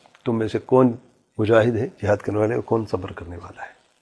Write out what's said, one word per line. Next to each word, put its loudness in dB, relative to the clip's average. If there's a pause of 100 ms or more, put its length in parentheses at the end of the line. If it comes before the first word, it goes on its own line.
(260)
تم 0
میں -2
سے -4
کون 4 (460)
مجاہد 4
ہے، -2 (160)
جہاد 2
کرنے -4
والے 0
اور -2
کون 0
صبر -6
کرنے -16
والا -18
ہے، -18 (300)